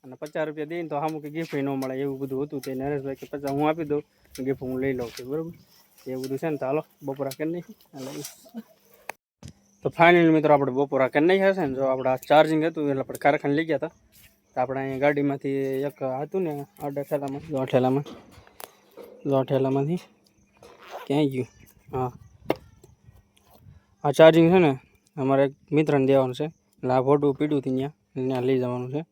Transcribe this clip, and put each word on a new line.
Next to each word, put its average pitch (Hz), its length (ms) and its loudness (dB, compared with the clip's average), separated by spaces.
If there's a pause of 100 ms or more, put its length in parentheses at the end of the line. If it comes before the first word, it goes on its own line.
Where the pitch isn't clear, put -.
અને 131 120 -20
પચાસ 151 320 -6
રૂપિયા 151 180 -10
દઈને 165 240 -10
તો 151 60 -6
આમ 156 240 -4
કે 147 100 -14
ગિફ્ટ 160 260 -8
ન 139 140 -2
મળે 135 300 -4
એવું 139 200 -4
બધું 135 240 -6
હતું. 147 180 -8
તે 135 120 -10
નરેશભાઈ 135 420 -6
કે, - 160 -18
"પચાસ 143 200 -6
હું 147 180 0
આપી 160 140 -2
દઉં, 147 200 -2 (400)
ગિફ્ટ 131 180 -2
હું 127 180 -6
લઈ 135 140 -2
લઉં 120 160 -4
છું." 123 200 -14
બરોબર, 160 220 -6 (560)
એવું 131 160 -8
બધું 135 140 -6
છે 165 120 -4
ને. 147 80 -4
તો 135 80 -6
હાલો, 147 200 -2 (180)
બપોરા 139 260 -6
કરી 156 220 -6
નાખી. 175 240 -10 (2000)
તો 131 60 -2
finally 170 420 6
મિત્રો, 151 220 4
આપણે 139 180 4
બપોરા 135 360 0
કરી 147 180 2
નાખ્યા 190 280 4
છે 185 120 -2
ને. 135 100 -4
જો 135 80 -2
આપણે 131 260 0
આ 131 60 2
ચાર્જિંગ 156 500 4
હતું 160 240 -2
એટલે 135 100 -2
આપણે - 180 -8
કારખાને 147 360 0
લઈ 160 120 0
ગયા 160 100 -2
હતા. 156 160 -6 (640)
તો 131 80 -2
આપણે 131 180 -2
અહીંયા 135 200 -6
ગાડીમાંથી 139 840 0
એક 143 100 -6 (280)
હતું 185 220 -4
ને, 147 220 -6 (180)
આ 147 60 -4
ઠેલામાં, 143 600 -6
જો 147 80 -4
આ 131 80 -2
ઠેલામાં, 131 380 2 (1200)
જો 139 100 0
આ 131 80 2
ઠેલામાંથી 139 560 -2 (1080)
ક્યાંય 143 200 2
ગયું? 127 200 -4 (440)
હા, 131 200 -4 (1900)
આ 147 80 0
ચાર્જિંગ 160 420 8
છે 190 60 6
ને, 143 200 4 (380)
અમારે 135 260 2
એક 139 100 0 (180)
મિત્રને 147 360 2
દેવાનું 131 280 4
છે. 147 80 -6
એટલે - 500 -6
આ 131 80 2
ફોટો 143 320 2
પીડ્યું 147 280 -2
હતું 131 160 -2
ત્યાં, 131 500 -6
ત્યાં 127 160 -2
લઈ 131 160 2
જવાનું 123 320 -4
છે. 151 200 -6